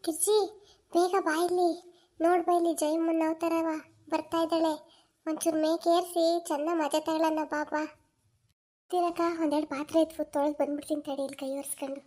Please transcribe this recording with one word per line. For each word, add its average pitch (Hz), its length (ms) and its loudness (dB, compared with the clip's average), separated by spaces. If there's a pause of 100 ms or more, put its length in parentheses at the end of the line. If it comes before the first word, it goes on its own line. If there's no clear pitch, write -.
ಕಿರ್ಚಿ, 403 340 0 (560)
ಬೇಗ 359 260 2
ಬಾ 311 240 0
ಇಲ್ಲಿ. 349 260 2 (500)
ನೋಡ್ 339 260 4
ಬಾ 359 120 2
ಇಲ್ಲಿ 339 160 2
ಜಯಮ್ಮನ 320 540 0
ಅವತಾರವ 330 420 0 (400)
ಬರ್ತಾ 320 320 -2
ಇದ್ದಾಳೆ. 320 320 2 (520)
ಒಂಚೂರು 320 360 -2
ಮೇಕ್ 330 260 0
ಏರ್ಸಿ 339 400 4 (200)
ಚೆಂದ 302 260 -2
ಮಜಾ 311 260 0
ತಗೊಳ್ಳೋಣ 311 460 0
ಬಾ 302 180 -4
ಬಾ. 302 180 -2 (1080)
ತಿರಕ 349 300 0 (180)
ಒಂದೆರಡು 302 280 0
ಪಾತ್ರೆ 302 340 0
ಇದ್ವು, 311 300 -2
ತೊಳೆದು 294 280 0
ಬಂದ್ಬಿಡ್ತೀನಿ 294 420 -2
ತಡಿ 277 220 -6
ಇಲ್ಲಿ 277 140 -8
ಕೈ 269 140 -8
ಒರೆಸ್ಕೊಂಡು. 277 560 -8